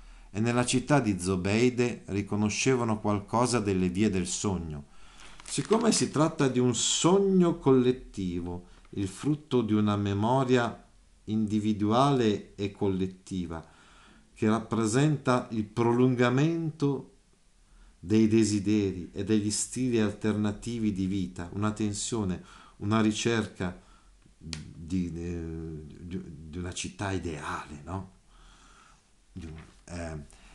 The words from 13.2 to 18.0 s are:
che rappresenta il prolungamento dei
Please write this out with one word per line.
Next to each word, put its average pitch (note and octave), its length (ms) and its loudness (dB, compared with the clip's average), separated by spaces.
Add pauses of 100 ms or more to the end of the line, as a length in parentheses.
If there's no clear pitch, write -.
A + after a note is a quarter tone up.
che A2 140 0
rappresenta A#2+ 1000 2
il A2 140 -2
prolungamento B2+ 1500 2 (880)
dei A2 300 4